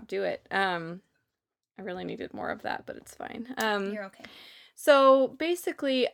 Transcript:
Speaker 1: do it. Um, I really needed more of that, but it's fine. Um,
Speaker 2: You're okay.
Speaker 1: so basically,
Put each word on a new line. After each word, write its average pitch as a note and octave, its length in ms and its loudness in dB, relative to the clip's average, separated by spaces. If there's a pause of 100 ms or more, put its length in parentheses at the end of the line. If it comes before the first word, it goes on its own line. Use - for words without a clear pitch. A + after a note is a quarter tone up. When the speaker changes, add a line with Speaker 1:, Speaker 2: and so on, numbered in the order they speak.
Speaker 1:
do G3 160 -6
it. - 260 -6
Um, F3+ 520 -2 (760)
I - 40 -14
really F#3 240 -10
needed - 280 -10
more - 180 -6
of G#3+ 100 -8
that, - 240 -8
but - 100 -12
it's - 180 -20
fine. - 340 -14 (100)
Um, G3+ 340 -2
Speaker 2:
You're G#3 140 -10
okay. - 180 -20 (520)
Speaker 1:
so C4+ 600 6
basically, D4+ 760 0